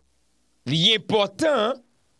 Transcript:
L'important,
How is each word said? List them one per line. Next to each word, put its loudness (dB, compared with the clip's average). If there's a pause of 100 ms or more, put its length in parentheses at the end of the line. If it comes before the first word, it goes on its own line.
(640)
L'important, 0 (460)